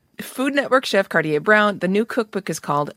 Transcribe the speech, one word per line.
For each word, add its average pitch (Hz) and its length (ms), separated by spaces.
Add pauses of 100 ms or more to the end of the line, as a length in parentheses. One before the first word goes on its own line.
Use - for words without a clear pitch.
(200)
Food 269 340
Network 269 320
chef 196 220
Cartier 156 320
Brown, 208 400
the 175 80
new 202 160
cookbook 214 440
is 165 120
called 147 360